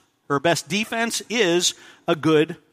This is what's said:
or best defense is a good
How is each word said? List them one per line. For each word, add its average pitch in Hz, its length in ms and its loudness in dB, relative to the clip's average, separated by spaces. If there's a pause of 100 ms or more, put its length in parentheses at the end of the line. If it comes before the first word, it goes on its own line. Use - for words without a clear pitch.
(280)
or 143 120 0
best 165 280 0
defense 226 600 -4
is 180 460 0 (320)
a 170 100 0
good 156 400 2 (160)